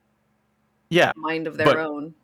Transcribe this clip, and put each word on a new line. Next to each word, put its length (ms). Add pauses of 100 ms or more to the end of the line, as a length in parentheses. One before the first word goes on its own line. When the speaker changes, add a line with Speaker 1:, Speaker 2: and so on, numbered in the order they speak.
(920)
Speaker 1:
Yeah, 260
Speaker 2:
mind 300
of 100
their 100
Speaker 1:
but 120
Speaker 2:
own. 460